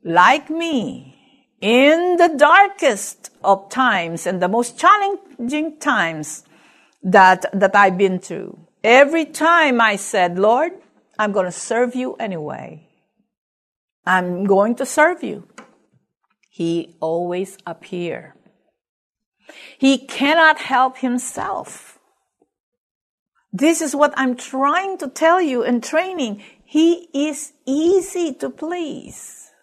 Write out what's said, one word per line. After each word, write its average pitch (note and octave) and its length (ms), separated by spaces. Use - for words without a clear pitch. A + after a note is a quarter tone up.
like G3+ 460
me, D#4 960
in D4+ 560
the E4+ 200
darkest D#4 920
of G3 280
times F#3 560
and F3+ 160
the F3+ 60
most A#3 300
challenging D#4+ 1000
times E3 680
that, F#3 500
that G3 220
I've G3 220
been F#3 220
through, - 400
every C#4+ 400
time D#4 560
I G#3+ 160
said, F3+ 420
"Lord, B3 340
I'm G#3 140
gonna F#3 200
serve A#3+ 420
you B3+ 200
anyway. D#3+ 760
I'm F3+ 400
going G3+ 320
to C4+ 100
serve E4+ 360
you." G#3 260
He E3+ 500
always F3 640
appear. E3+ 720
He C4+ 200
cannot D#4 600
help B3+ 400
himself. - 1000
This D#4+ 280
is D4+ 160
what C#4+ 200
I'm B3+ 200
trying E4 640
to C#4+ 100
tell E4 320
you C4 220
in A#3+ 180
training. D#4 640
He E4 500
is C#4+ 380
easy E4 680
to - 160
please. - 1000